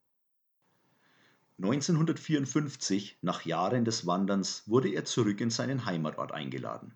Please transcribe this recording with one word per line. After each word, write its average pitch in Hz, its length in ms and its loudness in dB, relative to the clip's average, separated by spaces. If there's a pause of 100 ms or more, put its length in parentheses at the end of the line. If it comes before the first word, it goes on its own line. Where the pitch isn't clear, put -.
(1600)
Neunzehnhundertvierundfünfzig, 143 1600 0
nach 87 240 -2
Jahren 95 400 2
des 110 200 -2
Wanderns, 95 640 0
wurde 131 220 4
er 156 160 -4
zurück 104 360 0
in 120 80 0
seinen 123 360 -2
Heimatort 78 460 -4
eingeladen. 65 640 -8